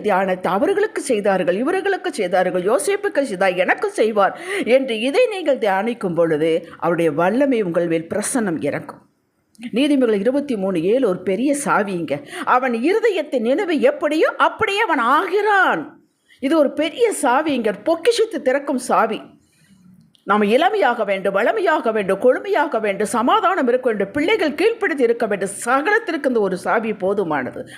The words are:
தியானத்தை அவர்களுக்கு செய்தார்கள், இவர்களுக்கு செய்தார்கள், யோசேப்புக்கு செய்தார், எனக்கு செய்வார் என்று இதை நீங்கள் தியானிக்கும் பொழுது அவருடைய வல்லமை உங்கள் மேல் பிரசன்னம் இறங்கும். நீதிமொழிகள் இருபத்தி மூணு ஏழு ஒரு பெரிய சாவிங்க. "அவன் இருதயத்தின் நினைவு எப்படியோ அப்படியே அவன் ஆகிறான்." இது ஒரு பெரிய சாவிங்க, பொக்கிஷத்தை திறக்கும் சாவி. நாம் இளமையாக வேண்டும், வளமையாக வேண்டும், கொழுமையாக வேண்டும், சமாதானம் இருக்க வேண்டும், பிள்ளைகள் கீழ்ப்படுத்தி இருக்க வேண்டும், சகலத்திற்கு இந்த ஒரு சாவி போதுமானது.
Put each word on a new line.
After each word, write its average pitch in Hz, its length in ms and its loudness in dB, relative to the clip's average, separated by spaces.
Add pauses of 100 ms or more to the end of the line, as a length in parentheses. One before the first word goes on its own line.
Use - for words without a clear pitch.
தியானத்தை 185 520 0
அவர்களுக்கு 381 500 0
செய்தார்கள், 190 540 0
இவர்களுக்கு 359 560 -2
செய்தார்கள், 180 520 0
யோசேப்புக்கு 392 580 0
செய்தார், 190 320 0
எனக்கு 233 360 0
செய்வார் 214 440 2 (300)
என்று 262 360 2
இதை 277 260 2
நீங்கள் 320 320 -2
தியானிக்கும் 202 560 -2
பொழுது 160 360 2 (280)
அவருடைய 165 340 0
வல்லமை 220 500 2
உங்கள் 175 260 -2
மேல் 165 180 -2
பிரசன்னம் 202 540 -4
இறங்கும். 147 400 -6 (720)
நீதிமொழிகள் 240 520 2
இருபத்தி 269 320 0
மூணு 190 260 -2
ஏழு 226 260 2
ஒரு 180 140 -2
பெரிய 254 420 0
சாவிங்க. 170 560 0 (240)
"அவன் 254 380 2
இருதயத்தின் 311 640 0
நினைவு 302 320 0
எப்படியோ 302 580 2
அப்படியே 403 420 0
அவன் 330 280 0
ஆகிறான்." 349 760 2 (580)
இது 277 160 2
ஒரு 285 140 4
பெரிய 330 360 0 (140)
சாவிங்க, 254 640 0
பொக்கிஷத்தை 339 580 0
திறக்கும் 269 460 -2
சாவி. 208 320 0 (1040)
நாம் 208 180 2
இளமையாக 254 640 2
வேண்டும், 190 300 -2
வளமையாக 302 580 0
வேண்டும், 190 280 0
கொழுமையாக 311 600 2
வேண்டும், 202 280 -2
சமாதானம் 339 600 2
இருக்க 254 200 0
வேண்டும், 202 220 -2
பிள்ளைகள் 320 480 0
கீழ்ப்படுத்தி 392 420 0
இருக்க 233 260 2
வேண்டும், 196 260 -4
சகலத்திற்கு 311 760 0
இந்த 233 120 2
ஒரு 185 160 0
சாவி 214 360 -2
போதுமானது. 170 680 -2 (160)